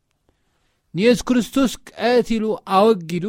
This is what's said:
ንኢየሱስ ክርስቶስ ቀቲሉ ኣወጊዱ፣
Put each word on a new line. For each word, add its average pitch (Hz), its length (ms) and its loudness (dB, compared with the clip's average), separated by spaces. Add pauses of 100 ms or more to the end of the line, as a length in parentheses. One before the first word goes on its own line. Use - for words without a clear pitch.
(960)
ንኢየሱስ 202 280 2
ክርስቶስ 247 500 0 (140)
ቀቲሉ 226 580 -2 (260)
ኣወጊዱ፣ 185 580 0